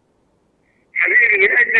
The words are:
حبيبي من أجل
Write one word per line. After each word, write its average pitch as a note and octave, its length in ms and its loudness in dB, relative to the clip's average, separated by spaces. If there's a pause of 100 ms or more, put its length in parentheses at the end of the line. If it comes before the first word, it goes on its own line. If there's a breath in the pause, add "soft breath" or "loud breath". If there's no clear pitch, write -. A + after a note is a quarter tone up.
(920)
حبيبي - 440 0
من G3 200 0
أجل - 220 -2